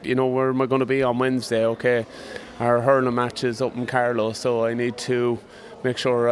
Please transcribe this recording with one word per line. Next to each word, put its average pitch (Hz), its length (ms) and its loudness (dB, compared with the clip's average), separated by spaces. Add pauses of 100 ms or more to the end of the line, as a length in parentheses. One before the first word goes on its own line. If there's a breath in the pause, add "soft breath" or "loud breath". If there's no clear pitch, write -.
you 127 140 -2
know, 131 100 4
where 131 220 2
am 131 140 0
I 131 40 2
gonna 131 200 2
be 135 180 0
on 123 140 2
Wednesday? 123 480 0
Okay, 117 380 0 (540 loud breath)
our 120 220 2
hurling 127 340 4
match 123 300 -2
is 117 160 -2
up 123 160 -2
in 123 100 -4
Carlow, 117 460 0
so 117 320 0
I 117 100 0
need 120 220 -2 (140)
to 120 280 0 (460 loud breath)
make 123 140 0
sure 120 340 2